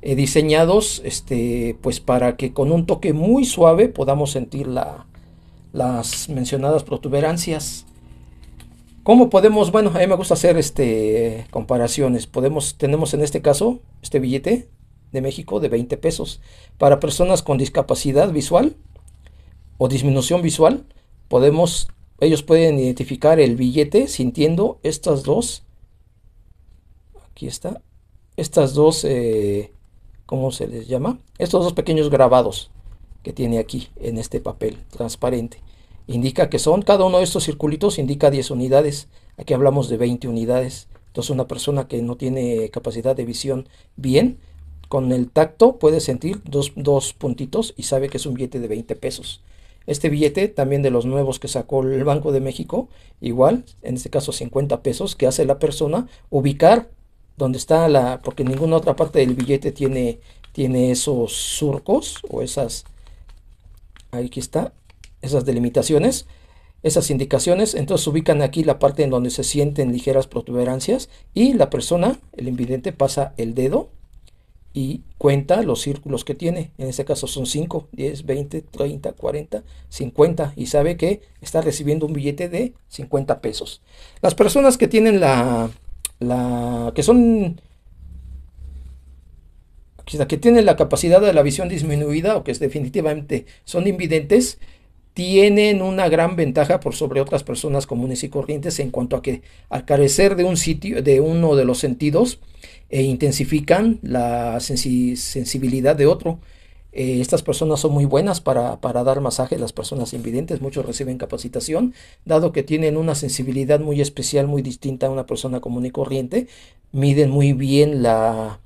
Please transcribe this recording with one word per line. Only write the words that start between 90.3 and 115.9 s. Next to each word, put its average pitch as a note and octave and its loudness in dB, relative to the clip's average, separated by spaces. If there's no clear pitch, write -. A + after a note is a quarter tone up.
tienen A#3 6
la F#3 6
capacidad E3+ 4
de G#3 4
la D3+ 6
visión D3 0
disminuida D3+ -2
o F3 -4
que C#3 -6
es, - -6
definitivamente D3+ -4
son F3 -2
invidentes, F3+ 0
tienen G3 4
una F#3 0
gran E3 2
ventaja D#3 2
por - -6
sobre C3+ -2
otras C#3 -2
personas C#3 -4
comunes B2+ -6
y C#3+ -8
corrientes D3 -6
en C3+ -4
cuanto B2 -4
a B2+ -4
que B2+ -6
al B2+ -6
carecer D3 4
de F3 0
un F3+ 2
sitio, D#3+ -4
de C3+ 6
uno D#3+ 4
de C3+ 4
los B2 0
sentidos, D3+ 0
eh, C3+ 0
intensifican D3 2
la A#2+ -2
sensi-, B2 -2
sensibilidad C3 -2
de C#3+ 4
otro. E3+ 0
Eh, B2+ -2
estas - 0
personas D#3 -2
son D#3 2
muy C#3+ 2
buenas E3+ 0
para, B2 -2
para B2 -2
dar C3+ 0
masaje, B2+ -4
las A#2 -6
personas - -8
invidentes, B2+ -6
muchos C3+ -6
reciben B2+ -8
capacitación, D3+ -4
dado D#3+ 2
que C#3+ -2
tienen D#3 0
una D#3+ 0
sensibilidad C3+ 0
muy D3 -2
especial, C#3 -2
muy C#3+ -2
distinta C3 -4
a C3+ 0
una C3 -6
persona B2+ -6
común B2 -6
y B2+ -6